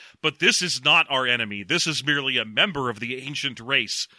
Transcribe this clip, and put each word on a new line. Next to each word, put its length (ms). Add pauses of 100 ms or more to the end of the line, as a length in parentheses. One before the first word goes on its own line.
(220)
but 160
this 240
is 200
not 280
our 160
enemy. 380
This 220
is 200
merely 320
a 80
member 420
of 100
the 200
ancient 420
race 480 (100)